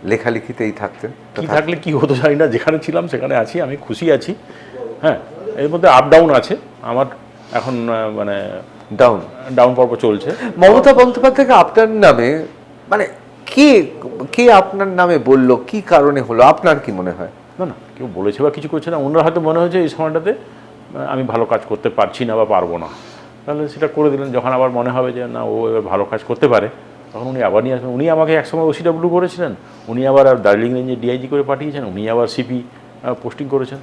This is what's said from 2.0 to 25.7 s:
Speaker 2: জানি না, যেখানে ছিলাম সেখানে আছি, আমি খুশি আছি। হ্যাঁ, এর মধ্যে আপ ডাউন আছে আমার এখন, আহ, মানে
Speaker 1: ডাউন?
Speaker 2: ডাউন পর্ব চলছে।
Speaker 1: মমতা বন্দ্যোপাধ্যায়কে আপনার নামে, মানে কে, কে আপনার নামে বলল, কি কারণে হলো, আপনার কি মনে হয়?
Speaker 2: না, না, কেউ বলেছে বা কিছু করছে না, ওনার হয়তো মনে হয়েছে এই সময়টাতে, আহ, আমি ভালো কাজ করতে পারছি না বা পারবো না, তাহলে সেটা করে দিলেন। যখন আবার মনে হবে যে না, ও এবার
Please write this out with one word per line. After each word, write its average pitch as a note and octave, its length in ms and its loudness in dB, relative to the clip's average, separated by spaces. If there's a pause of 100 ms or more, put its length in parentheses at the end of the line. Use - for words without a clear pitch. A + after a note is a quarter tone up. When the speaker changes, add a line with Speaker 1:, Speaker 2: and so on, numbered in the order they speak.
Speaker 2:
জানি C#3+ 200 2
না, D#3 120 2
যেখানে D3+ 320 -2
ছিলাম E3+ 280 -6
সেখানে C3+ 280 -4
আছি, B2+ 260 -2
আমি C#3+ 200 -6
খুশি D#3+ 300 -4
আছি। D3 240 -2 (680)
হ্যাঁ, D3+ 160 0 (400)
এর C#3+ 120 -4
মধ্যে E3+ 180 2
আপ C#3 220 6
ডাউন D#3+ 200 8
আছে C3+ 280 0 (240)
আমার A#2+ 240 -2 (460)
এখন, A#2+ 380 -4
আহ, A2 220 -4
মানে G2+ 380 -6 (440)
Speaker 1:
ডাউন? G#2+ 280 4 (340)
Speaker 2:
ডাউন B2 200 4
পর্ব A#2+ 200 2
চলছে। A2 360 -2 (260)
Speaker 1:
মমতা A#3 360 6
বন্দ্যোপাধ্যায়কে B3+ 600 4
আপনার A3+ 360 4
নামে, D#3 560 2 (440)
মানে G#3 180 -2 (380)
কে, C4 400 4 (460)
কে A#3+ 200 4
আপনার G3 360 4
নামে F3+ 380 2
বলল, B2+ 300 6 (120)
কি G#2+ 140 -6
কারণে C#3+ 400 4
হলো, A#2 220 2
আপনার D3 360 4
কি C3 120 -10
মনে F#2 200 -6
হয়? E2+ 160 -10 (320)
Speaker 2:
না, F#3 60 -4
না, - 80 -10 (240)
কেউ B2+ 160 -12
বলেছে G2+ 300 -4
বা D3 60 2
কিছু D3 200 -10
করছে D#3+ 220 -6
না, E3 60 -4
ওনার D3+ 240 0
হয়তো E3 200 0
মনে D#3+ 180 0
হয়েছে F3 220 0
এই D#3+ 80 0
সময়টাতে, D#3+ 400 -4
আহ, - 680 -12 (160)
আমি C3 100 -4
ভালো A#2 220 -2
কাজ G#2+ 240 -2
করতে A2 200 -4
পারছি G#2+ 360 -4
না A2 100 -4
বা A2 100 0
পারবো F2+ 320 -2
না, E2 100 -10 (580)
তাহলে D3+ 220 -6
সেটা D3 200 -6
করে D3+ 220 0
দিলেন। C#3 220 -4
যখন B2 180 -2
আবার C3 200 0
মনে B2 200 -4
হবে B2+ 220 -4
যে A#2+ 160 -10
না, A#2 160 -8
ও A2+ 260 -4
এবার A2+ 120 -2